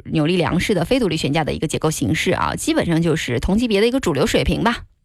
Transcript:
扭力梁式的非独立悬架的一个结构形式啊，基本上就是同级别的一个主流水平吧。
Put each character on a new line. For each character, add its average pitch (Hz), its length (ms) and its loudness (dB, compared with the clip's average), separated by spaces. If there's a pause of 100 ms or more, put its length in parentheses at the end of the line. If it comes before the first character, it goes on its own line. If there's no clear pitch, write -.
(120)
扭 151 140 2
力 180 120 2
梁 160 220 0
式 208 140 0
的 170 100 2
非 262 160 2
独 226 80 2
立 160 80 0
悬 139 160 -2
架 156 120 0
的 139 100 -4
一 147 40 -6
个 160 100 -4
结 - 120 -4
构 160 100 0
形 135 240 -2
式 127 180 0
啊， 76 240 0
基 - 180 -2
本 320 120 0
上 165 160 2
就 165 140 2
是 123 240 -4
同 190 180 0
级 247 100 0
别 202 120 2
的 226 80 4
一 240 40 2
个 269 80 0
主 180 140 0
流 143 140 2
水 247 160 2
平 147 200 0
吧。 226 200 -2 (200)